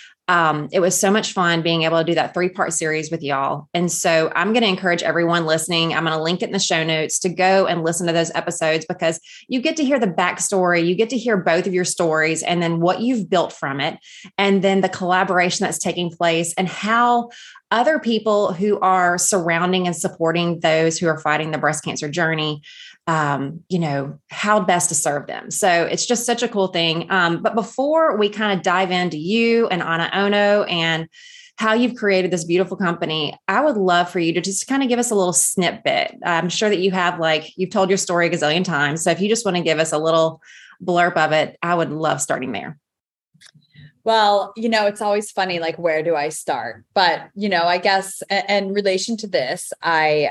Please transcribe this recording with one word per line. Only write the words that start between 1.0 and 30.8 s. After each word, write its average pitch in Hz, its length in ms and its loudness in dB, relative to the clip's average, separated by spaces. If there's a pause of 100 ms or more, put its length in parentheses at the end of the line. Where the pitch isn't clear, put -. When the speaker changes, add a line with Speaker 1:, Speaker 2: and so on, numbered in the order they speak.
Speaker 1:
so 202 80 2
much 208 260 0
fun 170 280 2
being 165 220 0
able 165 140 2
to 160 60 2
do 170 120 0
that 143 180 0
three-part 180 380 -2
series 156 400 -4
with 165 100 -6
y'all. 139 500 -4
And 175 200 0
so 160 420 2
I'm 180 180 2
gonna 233 140 2
encourage 185 380 0
everyone 170 420 0
listening, 165 480 0
I'm 156 80 0
gonna 160 180 -2
link 170 220 -2
it - 40 -2
in - 60 -8
the 196 60 -2
show 170 240 0
notes 160 380 -2
to 190 80 -2
go 185 400 2
and 170 160 -2
listen 170 240 -2
to 165 40 0
those 165 220 0
episodes 160 500 -2
because 165 360 -4 (260)
you 254 140 -2
get 320 160 -2
to 311 80 0
hear 262 160 2
the 220 80 2
backstory, 180 760 0
you 175 120 2
get 220 140 0
to 269 60 -4
hear 226 200 0
both 180 320 0
of 180 60 -2
your 180 100 2
stories 160 580 0
and 175 180 0
then 165 200 0
what 180 220 2
you've 226 280 -2
built 175 220 2
from 139 280 -6
it, 151 200 -4 (360)
and 196 260 4
then 196 180 4
the 185 80 2
collaboration 185 720 0
that's - 160 -2
taking 175 320 -4
place 170 440 0
and 185 120 -2
how 233 640 0 (400)
other 247 300 2
people 214 520 0
who 196 280 0
are 180 380 2
surrounding 180 680 0
and 175 80 -2
supporting 165 640 -2
those 160 400 2
who 175 80 -2
are 156 120 0
fighting 156 340 -2
the 151 60 -4
breast 151 260 -2
cancer 151 240 -6
journey, 156 540 -2 (460)
um, 147 600 -2
you 185 120 -2
know, 143 380 -4 (120)
how 208 300 0
best 175 280 2
to 165 60 -4
serve 147 320 -2
them. - 240 -12
So 170 340 2
it's - 220 -2
just 240 200 -2
such 240 180 -2
a 233 40 -4
cool 196 200 0
thing. 165 420 -2
Um, 170 320 2
but 214 140 -2
before 285 600 0
we 208 120 2
kind 208 280 -2
of 170 60 -6
dive 185 300 2
into 180 240 -2
you 233 520 2
and 180 140 -2
Ana 165 320 0
Ono 202 500 2
and 165 440 -2 (480)